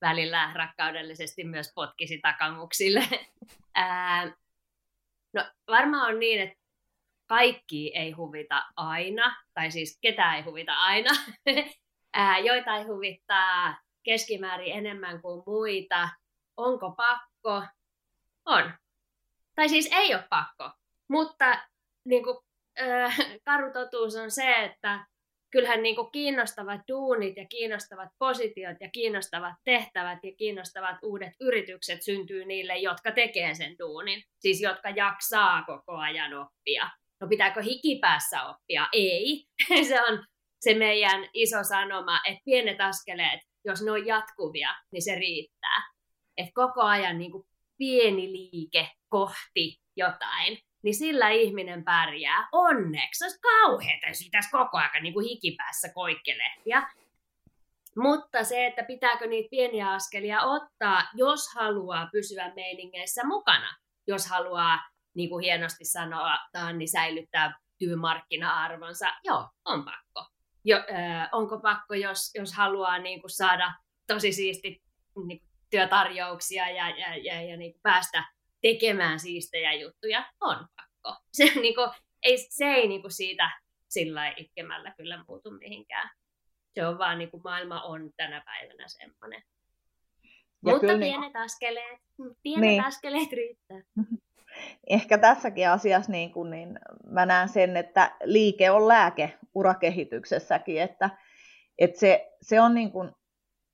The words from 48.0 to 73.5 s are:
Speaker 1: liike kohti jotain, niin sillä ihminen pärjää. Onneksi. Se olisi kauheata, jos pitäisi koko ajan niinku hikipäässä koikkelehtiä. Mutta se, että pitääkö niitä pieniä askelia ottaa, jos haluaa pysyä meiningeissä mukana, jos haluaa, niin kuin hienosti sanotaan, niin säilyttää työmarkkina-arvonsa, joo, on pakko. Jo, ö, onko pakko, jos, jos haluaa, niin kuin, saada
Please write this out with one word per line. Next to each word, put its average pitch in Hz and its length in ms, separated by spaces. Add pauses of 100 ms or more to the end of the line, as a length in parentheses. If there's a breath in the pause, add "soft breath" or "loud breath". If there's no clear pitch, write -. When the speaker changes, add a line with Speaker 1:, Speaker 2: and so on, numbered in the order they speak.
Speaker 1:
liike 175 580 (180)
kohti 185 720 (160)
jotain, 180 600 (240)
niin 208 120
sillä 285 340
ihminen 196 560
pärjää. 165 680
Onneksi. 226 640
Se 339 60
olisi 370 160
kauheata, 440 680
jos 160 160
pitäisi 202 260
koko 262 260
ajan 151 260
niinku 170 180
hikipäässä 208 720
koikkelehtiä. 170 880 (1120)
Mutta 262 480
se, 247 220
että 247 160
pitääkö 240 440
niitä 220 240
pieniä 233 400
askelia 202 520
ottaa, 233 600 (120)
jos 285 400
haluaa 185 580
pysyä 190 420
meiningeissä 185 720
mukana, 202 500 (300)
jos 196 200
haluaa, 175 520 (360)
niin 175 140
kuin 175 160
hienosti 170 400
sanotaan, 165 920
niin 160 100
säilyttää 160 680 (240)
työmarkkina-arvonsa, 165 1300 (180)
joo, - 240 (160)
on 143 200
pakko. - 480 (320)
Jo, 208 120
ö, 214 60 (500)
onko 220 280
pakko, 208 340
jos, 196 400
jos 196 180
haluaa, 196 460
niin 185 220
kuin, 180 100
saada 180 420 (340)